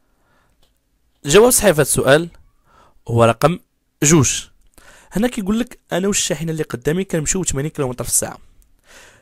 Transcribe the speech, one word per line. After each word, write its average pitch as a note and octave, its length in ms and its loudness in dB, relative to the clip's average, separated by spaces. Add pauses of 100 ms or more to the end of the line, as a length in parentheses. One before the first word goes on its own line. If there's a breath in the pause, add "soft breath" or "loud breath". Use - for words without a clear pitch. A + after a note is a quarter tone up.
(1300)
الجواب F#3+ 220 6
الصحيح G#3 240 2
في D3+ 40 2
هذا D3+ 60 2
السؤال D3+ 480 2 (800 soft breath)
هو A#2 160 2
رقم C#3+ 360 2 (440)
جوج. D3 400 2 (680 soft breath)
هنا G#3+ 160 -2
كيقول A3 320 -4
لك: - 200 -10 (120)
"أنا F3+ 160 -4
والشاحنة E3 440 -4
اللي D#3 120 -4
قدامي D3+ 400 -6
كنمشيو E3+ 400 -4
ثمانين C#3+ 280 -4
كيلومتر B2+ 320 -6
في A#2 60 -8
الساعة". - 280 -4 (840 soft breath)